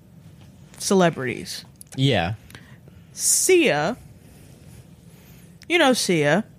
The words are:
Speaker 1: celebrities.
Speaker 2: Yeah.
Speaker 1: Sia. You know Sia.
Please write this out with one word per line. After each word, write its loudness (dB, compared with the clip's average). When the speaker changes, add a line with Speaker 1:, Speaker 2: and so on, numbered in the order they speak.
Speaker 1:
celebrities. -2
Speaker 2:
Yeah. 0
Speaker 1:
Sia. 0
You 0
know 4
Sia. 0